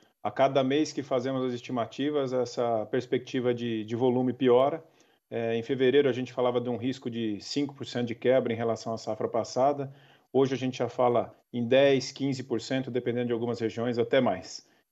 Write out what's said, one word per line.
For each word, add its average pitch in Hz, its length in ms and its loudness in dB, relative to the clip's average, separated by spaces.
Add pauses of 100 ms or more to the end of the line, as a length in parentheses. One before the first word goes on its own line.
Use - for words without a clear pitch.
(240)
a 107 80 -2
cada 135 320 2
mês 147 300 0
que 139 100 -6
fazemos 131 400 -2
as 127 100 -2
estimativas, 131 760 -4
essa 120 540 0
perspectiva 127 680 -2
de, 113 300 -4
de 110 140 -6
volume 127 340 2
piora. 131 500 4 (480)
É, 117 280 -2
em 113 40 -2
fevereiro, 131 460 4
a 123 60 2
gente 123 180 -6
falava 123 300 0
de 120 80 -4
um 120 80 -4
risco 131 320 -6
de 113 320 -4
cinco 139 340 -4
por 117 100 -12
cento 120 220 -4
de 113 80 -6
quebra 123 380 2
em - 20 -2
relação 113 380 -2
à 110 40 -6
safra 113 300 -6
passada. 135 680 -2 (380)
Hoje, 135 220 4
a 127 40 -2
gente 127 200 -4
já 123 100 -2
fala 120 480 0 (160)
em 120 160 -4
dez, 135 460 4
quinze 135 300 -2
por 113 180 -2
cento, 131 280 -4
dependendo 120 380 -2
de 120 60 0
algumas 117 260 -2
regiões, 117 400 -2
até 127 220 4
mais. 95 440 -2 (260)